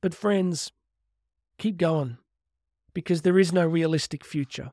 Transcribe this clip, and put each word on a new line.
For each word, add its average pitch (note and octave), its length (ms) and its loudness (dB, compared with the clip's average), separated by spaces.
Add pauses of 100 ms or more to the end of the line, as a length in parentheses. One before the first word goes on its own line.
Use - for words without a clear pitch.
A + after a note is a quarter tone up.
But F3+ 140 -2
friends, F#3 580 -2 (840)
keep G#3+ 180 -4
going, D#3 400 -2 (760)
because E3 260 -2
there F3+ 180 4
is F3 140 4
no F3+ 140 4
realistic D#3+ 580 -2
future. C#3 480 -8